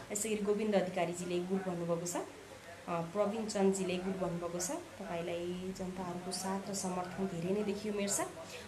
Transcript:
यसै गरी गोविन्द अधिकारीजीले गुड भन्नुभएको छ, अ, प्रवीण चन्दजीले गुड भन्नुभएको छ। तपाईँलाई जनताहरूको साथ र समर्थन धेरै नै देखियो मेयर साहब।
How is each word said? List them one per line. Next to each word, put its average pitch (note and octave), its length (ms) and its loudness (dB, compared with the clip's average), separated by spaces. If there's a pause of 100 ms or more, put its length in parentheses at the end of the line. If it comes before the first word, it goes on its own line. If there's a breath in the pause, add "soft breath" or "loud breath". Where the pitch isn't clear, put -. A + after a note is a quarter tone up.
(120)
यसै G#3 160 -2
गरी G#3 160 0
गोविन्द G#3 300 4
अधिकारीजीले F3 640 2
गुड F#3 200 2
भन्नुभएको E3+ 480 0
छ, A3 100 -2
अ, - 720 -8
प्रवीण G3+ 560 2
चन्दजीले F#3+ 500 4
गुड F#3 180 0
भन्नुभएको E3+ 440 0
छ। C4+ 120 0
तपाईँलाई F3+ 1080 -2
जनताहरूको F3+ 520 -4
साथ F#3+ 400 -2
र F#3+ 40 -2
समर्थन F3+ 500 0
धेरै F3+ 300 2
नै G#3+ 80 4
देखियो G3+ 320 0
मेयर G3+ 140 2
साहब। E4+ 200 2 (400 loud breath)